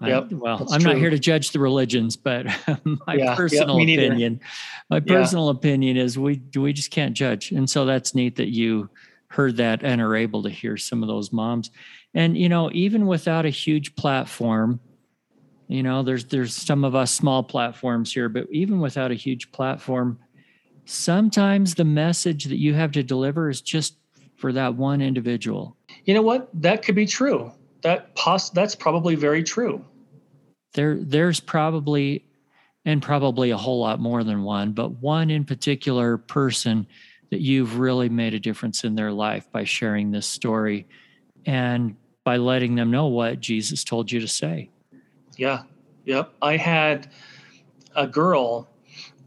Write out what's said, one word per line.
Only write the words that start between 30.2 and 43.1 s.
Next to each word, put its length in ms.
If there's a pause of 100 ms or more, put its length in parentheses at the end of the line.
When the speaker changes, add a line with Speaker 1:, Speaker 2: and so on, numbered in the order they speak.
Speaker 1:
There, 220
there's 460
probably, 840 (600)
and 160
probably 500
a 60
whole 240
lot 180
more 240
than 200
one, 280
but 300
one 280
in 140
particular 760
person 680 (420)
that 120
you've 360
really 300
made 260
a 60
difference 460
in 100
their 160
life 400
by 140
sharing 460
this 140
story 600 (580)
and 520 (260)
by 140
letting 380
them 140
know 180
what 340